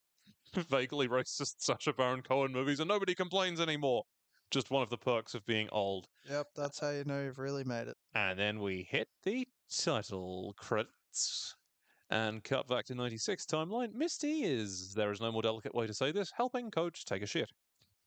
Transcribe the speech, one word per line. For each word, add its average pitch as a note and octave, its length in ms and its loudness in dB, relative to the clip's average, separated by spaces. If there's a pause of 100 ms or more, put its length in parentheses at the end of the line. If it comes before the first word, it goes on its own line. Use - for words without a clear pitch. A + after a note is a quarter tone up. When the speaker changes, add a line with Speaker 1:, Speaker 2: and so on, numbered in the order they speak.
(540)
Speaker 1:
vaguely C#3 540 2
racist B2+ 520 0
Sacha - 340 2
Baron B2+ 280 2
Cohen C3+ 320 2
movies C3+ 260 2
and D#3+ 80 0
nobody G3 280 2
complains F3+ 440 2
anymore. D3 440 2 (480)
Just - 200 0
one C3+ 120 4
of G#2+ 60 0
the A#2 80 -2
perks A#2 380 0
of A2 100 -8
being A2 260 2
old. G2 360 0 (220)
Speaker 2:
Yep, C#3+ 260 -2
that's C#3+ 240 -4
how D3 100 0
you C#3+ 140 -2
know C#3 200 -2
you've C3+ 140 -6
really C#3 260 -4
made A#2 240 -2
it. A2+ 80 -10 (200)
Speaker 1:
And F#2+ 240 2
then G#2+ 200 2
we F#2+ 300 -2
hit - 180 0 (160)
the A#3+ 240 -2 (360)
title G2 720 -2
credits - 1000 -4 (540)
and A2 340 0
cut - 240 -2
back B2 180 0
to B2+ 100 -8
ninety-six B2 500 -2
timeline. G3 480 -2
Misty D4+ 500 0
is, G2 520 -2
there G#2 160 2
is G2+ 100 -6
no A2+ 100 0
more A2+ 120 0
delicate A2 320 -2
way A2+ 100 2
to G#2+ 80 -4
say F#3 180 0
this, G3 240 -2
helping B3 360 -2
Coach E3 340 -2
take G2 160 -2
a G#2 60 -2
shit. A#2 280 -2
Speaker 2:
<laughs> - 60 -20 (460)